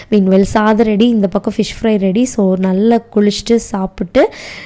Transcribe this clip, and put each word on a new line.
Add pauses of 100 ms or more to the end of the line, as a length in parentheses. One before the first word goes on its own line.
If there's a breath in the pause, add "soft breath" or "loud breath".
மீன்வெல்
சாதம்
ரெடி,
இந்த
பக்கம்
ஃபிஷ்
ஃப்ரை
ரெடி.
So,
நல்லா (160)
குளிச்சுட்டு
சாப்பிட்டு (360 loud breath)